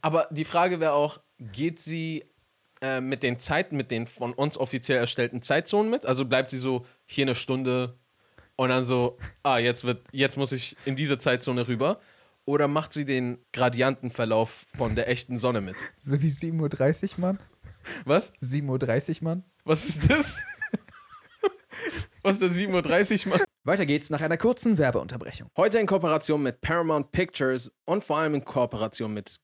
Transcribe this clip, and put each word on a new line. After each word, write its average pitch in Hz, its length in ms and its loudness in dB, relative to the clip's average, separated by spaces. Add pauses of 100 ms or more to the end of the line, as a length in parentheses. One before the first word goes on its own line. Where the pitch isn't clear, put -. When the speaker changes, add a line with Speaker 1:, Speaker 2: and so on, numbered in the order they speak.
Speaker 1:
Aber 160 300 2
die 151 160 -4
Frage 175 340 2
wär 147 140 2
auch, 147 260 2 (180)
geht 127 400 -6
sie, 160 460 -6 (560)
äh, 131 200 -2
mit 131 220 -4
den 123 160 0
Zeiten, 160 380 -2
mit 131 140 -4
den 117 160 -4
von 123 260 -6
uns 147 240 -2
offiziell 127 420 0
erstellten 120 440 -2
Zeitzonen 208 480 2
mit? - 160 -2
Also 131 180 0
bleibt 131 260 2
sie 131 80 -6
so 127 280 -4 (200)
hier 139 200 0
eine 131 80 2
Stunde 127 600 -2 (600)
und 127 140 2
dann 127 140 4
so, 123 340 0 (260)
ah, 131 140 4
jetzt 120 260 0
wird, 123 180 -2 (100)
jetzt 135 240 0
muss 139 160 -2
ich 127 240 -6 (100)
in 135 100 -2
diese 139 220 0
Zeitzone 123 500 0
rüber. 131 320 0 (440)
Oder 143 220 2
macht 151 260 -2
sie 147 120 -6
den 127 340 -2 (140)
Gradientenverlauf 120 1120 0 (100)
von 110 200 0
der 117 120 0
echten 123 300 -2
Sonne 120 220 0
mit? 95 160 -8 (280)
Speaker 2:
So 139 160 0
wie 160 80 2
sieben 160 300 -2
Uhr 151 100 0
dreißig, 151 500 0
Mann. 185 200 0 (680)
Speaker 1:
Was? 156 360 2
Speaker 2:
Sieben 139 280 -4
Uhr 131 120 -2
dreißig, 131 420 -2
Mann. 170 220 -4 (200)
Speaker 1:
Was 156 240 2
ist 151 220 4
das? 302 360 2
<laughs> - 1800 -8
Was 196 140 2
ist 214 60 0
der 185 80 4
sieben 185 240 0
Uhr 175 80 2
dreißig, 208 440 2
Mann? 196 140 4 (240)
Speaker 2:
Weiter 190 220 2
geht's 143 240 0
nach 147 120 -2
einer 160 140 0
kurzen 233 420 2
Werbeunterbrechung. 120 800 0
Speaker 1:
Heute 208 220 4
in 214 80 2
Kooperation 156 560 2
mit 123 180 -2
Paramount 160 520 0
Pictures 131 580 -2 (140)
und 196 200 -2
vor 147 140 0
allem 156 160 2
in 135 100 -2
Kooperation 113 680 -2
mit 104 300 -10